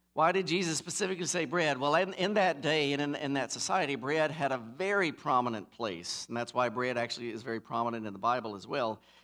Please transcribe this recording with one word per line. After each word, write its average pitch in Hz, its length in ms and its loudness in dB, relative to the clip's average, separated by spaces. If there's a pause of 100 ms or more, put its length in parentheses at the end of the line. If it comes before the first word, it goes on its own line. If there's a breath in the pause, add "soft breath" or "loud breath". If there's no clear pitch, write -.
(120)
Why 160 200 4
did 185 140 2
Jesus 165 320 2
specifically 185 480 -4
say 165 200 0
bread? 151 320 2
Well, 143 160 2
in, 185 200 4
in 208 200 0
that 185 260 2
day 147 320 2
and 139 100 0
in, 143 140 0
in 139 180 -2
that 131 160 0
society, 147 460 0
bread 151 340 2
had 147 220 0
a 127 60 0
very 170 520 0
prominent 123 600 0
place, 90 580 -6
and 117 80 -4
that's 117 180 -4
why 123 140 4
bread 123 280 -2
actually 120 340 -4
is 110 120 -8
very 113 180 -4
prominent 117 460 -2
in 101 60 -8
the 98 60 -10
Bible 113 360 0
as 98 120 -12
well. 117 340 -2 (240 loud breath)